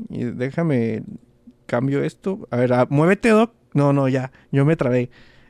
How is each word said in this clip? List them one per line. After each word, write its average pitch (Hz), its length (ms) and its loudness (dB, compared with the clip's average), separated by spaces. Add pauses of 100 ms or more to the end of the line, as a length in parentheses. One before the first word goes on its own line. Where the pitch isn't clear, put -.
Y - 160 -8
déjame, 123 800 -2 (640)
cambio 139 360 -2
esto. - 480 -8
A 127 60 -4
ver, 123 160 2
ah, 123 160 2
muévete, 175 400 2
Doc. 220 240 4 (220)
No, 143 180 2
no, 139 160 2
ya. 131 240 -4 (180)
Yo 139 140 2
me 160 120 4
trabé. 123 340 0 (400)